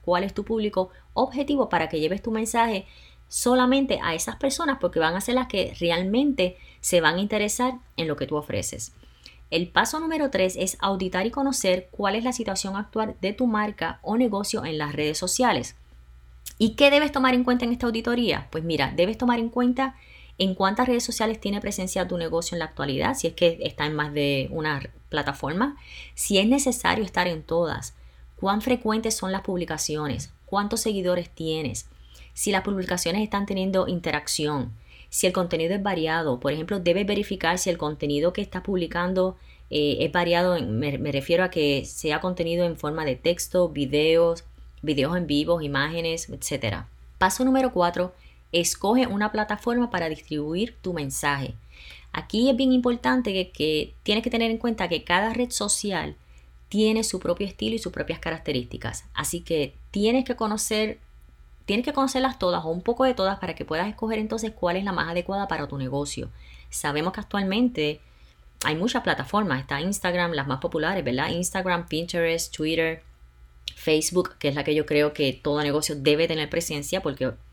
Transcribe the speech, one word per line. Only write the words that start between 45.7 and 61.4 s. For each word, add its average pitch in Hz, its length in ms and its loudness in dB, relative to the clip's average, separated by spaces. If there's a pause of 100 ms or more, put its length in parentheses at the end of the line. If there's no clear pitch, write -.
etcétera. - 580 -4 (300)
Paso 190 260 2
número 262 260 4
cuatro, 180 440 2 (360)
escoge 202 560 2
una 208 260 0
plataforma 220 560 0
para 170 220 -2
distribuir 156 720 -4
tu 185 100 -4
mensaje. 139 640 -2 (580)
Aquí 220 380 2
es 240 60 4
bien 262 140 2
importante 247 640 2
que, 185 180 -2
que 156 520 -2
tienes 214 200 0
que 254 60 -2
tener 226 220 0
en 226 80 -2
cuenta 220 320 -2
que 160 140 -2
cada 196 280 2
red 247 180 -2
social 185 640 -2 (520)
tiene 220 340 2
su 190 160 -2
propio 180 280 -2
estilo 214 300 -4
y - 20 -2
sus 202 140 -8
propias - 260 -6
características. 131 960 -6
Así 170 260 -4
que 151 320 -2 (180)
tienes 233 360 2
que 240 100 -4
conocer, 214 640 -2 (640)